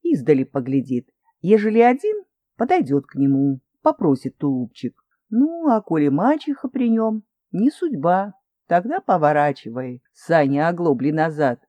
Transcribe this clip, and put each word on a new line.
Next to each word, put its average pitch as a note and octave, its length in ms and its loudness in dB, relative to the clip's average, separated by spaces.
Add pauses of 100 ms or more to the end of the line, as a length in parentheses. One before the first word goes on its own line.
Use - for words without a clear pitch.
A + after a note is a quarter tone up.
Издали D3 440 0
поглядит. B2+ 640 -4 (320)
Ежели G#3+ 380 2
один, D#4+ 440 2 (320)
подойдет D3+ 500 0
к - 100 -20
нему, C#3 440 0 (220)
попросит C#3 560 -2
тулупчик. B2+ 560 -6 (360)
Ну, D#4 380 0
а A3+ 140 2
коли D#3 260 0
мачеха C4 640 -2
при A#3+ 200 -2
нем, A3 340 -2 (280)
не G#3+ 180 0
судьба. G3 640 -2 (340)
Тогда A3+ 340 -2
поворачивай, D3 1000 -2 (120)
Саня, D3+ 560 0
оглобли D3+ 420 0
назад. D3+ 580 -2